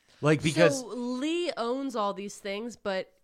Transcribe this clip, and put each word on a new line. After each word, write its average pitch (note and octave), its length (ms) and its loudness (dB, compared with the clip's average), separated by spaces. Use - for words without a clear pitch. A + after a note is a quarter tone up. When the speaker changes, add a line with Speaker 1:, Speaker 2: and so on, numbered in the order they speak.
Speaker 1:
Like, C#3+ 200 4
because E3 380 6
Speaker 2:
So B3 60 -10
Lee B3+ 680 -2
owns A#3+ 420 -4
all G3+ 180 0
these G3+ 220 -10
things, G#3 400 -8
but F#3+ 360 -4